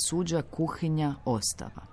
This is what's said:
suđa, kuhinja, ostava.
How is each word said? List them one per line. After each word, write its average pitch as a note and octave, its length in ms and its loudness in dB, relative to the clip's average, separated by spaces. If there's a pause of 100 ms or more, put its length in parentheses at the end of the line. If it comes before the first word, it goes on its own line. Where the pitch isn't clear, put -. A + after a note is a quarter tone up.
suđa, E3 340 2
kuhinja, D#3 720 0 (100)
ostava. - 680 -2